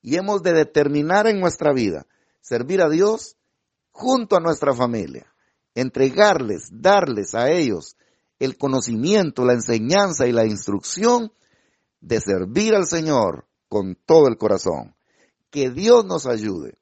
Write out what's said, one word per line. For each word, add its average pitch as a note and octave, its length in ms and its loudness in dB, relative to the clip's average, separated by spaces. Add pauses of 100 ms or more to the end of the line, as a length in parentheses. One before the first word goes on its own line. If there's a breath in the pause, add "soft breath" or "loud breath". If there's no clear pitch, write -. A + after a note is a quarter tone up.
Y C3 160 -4
hemos G3 260 -2
de F3 120 0
determinar D3+ 720 2
en G#3 140 0
nuestra D#3+ 340 0
vida F#2 320 -2 (340)
servir C3 400 -2
a E3 80 4
Dios G3+ 480 0 (540)
junto A#3+ 460 0
a F3 40 4
nuestra D3+ 320 0
familia, A2 540 -4 (480)
entregarles, C3 960 0
darles D3 640 0
a A#2+ 160 0
ellos B2+ 460 -2 (420)
el C3 200 -6
conocimiento, C3+ 880 -2
la B2 80 4
enseñanza C3+ 720 0
y B2 60 0
la A2+ 120 2
instrucción F3+ 880 -2 (680)
de A2+ 180 -2
servir F#2+ 540 -2
al F#3+ 120 0
Señor C#3+ 600 -2 (220)
con F#2+ 360 -6
todo D#3 240 6
el A2+ 80 0
corazón. F#2 580 -2 (560)
Que C3+ 200 -4
Dios G#3+ 340 4
nos F3 220 -6
ayude G#2+ 560 -6